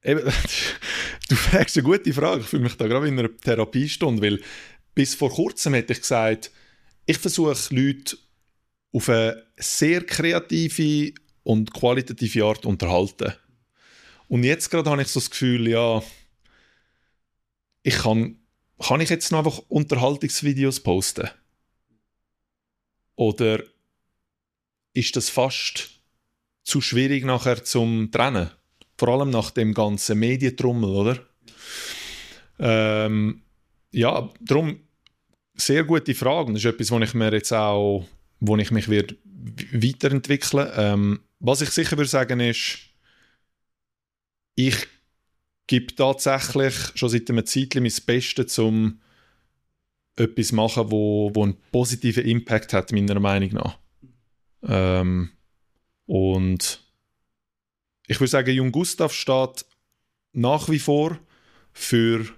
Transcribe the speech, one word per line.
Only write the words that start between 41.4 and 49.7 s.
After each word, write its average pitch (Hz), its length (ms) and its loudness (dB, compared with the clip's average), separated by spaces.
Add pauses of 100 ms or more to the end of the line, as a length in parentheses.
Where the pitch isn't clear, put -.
was 135 220 0
ich 143 80 -4
sicher 160 260 0
würde 143 120 2
sagen 123 320 0
ist, - 380 -2 (1800)
ich 127 320 0 (800)
gebe 123 280 0
tatsächlich 135 800 0 (200)
schon 123 140 -2
seit 117 220 0
einem 117 160 0
Zeitchen 131 360 -2
mein 113 100 0 (140)
Bestes, 123 520 -2
um 110 420 0 (1160)